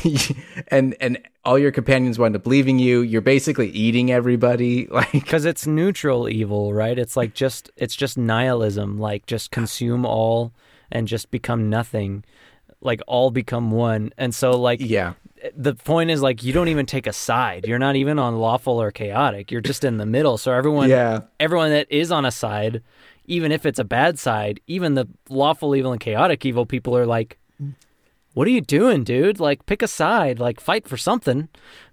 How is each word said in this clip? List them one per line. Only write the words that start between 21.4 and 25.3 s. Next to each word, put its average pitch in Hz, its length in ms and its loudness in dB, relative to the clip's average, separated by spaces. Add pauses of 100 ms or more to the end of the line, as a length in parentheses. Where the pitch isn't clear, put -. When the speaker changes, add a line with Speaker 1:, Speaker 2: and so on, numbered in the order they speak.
Speaker 2:
that 147 180 2
is 160 220 0
on 147 140 2
a 123 60 0
side, 110 500 -4 (440)
even 165 280 -2
if 156 120 -2
it's 139 140 -2
a 123 60 0
bad 139 340 2
side, 104 480 -2
even 170 280 -2
the 127 120 0 (220)
lawful 143 460 0